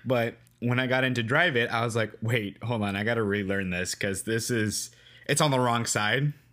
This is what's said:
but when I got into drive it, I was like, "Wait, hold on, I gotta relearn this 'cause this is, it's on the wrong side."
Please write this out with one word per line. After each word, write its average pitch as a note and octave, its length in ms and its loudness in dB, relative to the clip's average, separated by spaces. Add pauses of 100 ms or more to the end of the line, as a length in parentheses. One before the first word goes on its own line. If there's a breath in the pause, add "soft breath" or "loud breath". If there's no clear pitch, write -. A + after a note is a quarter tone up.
but A#2+ 300 0 (240)
when A#2+ 200 0
I B2+ 80 0
got B2+ 160 2
into B2+ 200 0
drive D3 340 2
it, A#2 140 2
I A#2 120 0
was A#2 120 -2
like, A2 160 0 (100)
"Wait, A2 420 -2
hold A#2 200 -2
on, G2+ 120 0
I G2+ 100 -2
gotta A#2 180 2
relearn G2 460 0
this F2+ 260 -4
'cause G2 280 -4
this A2+ 280 -2
is, A2 400 -2 (360 loud breath)
it's C#3+ 140 0
on D3+ 100 4
the C3 80 2
wrong A#2 260 2
side." A#2+ 480 0 (200)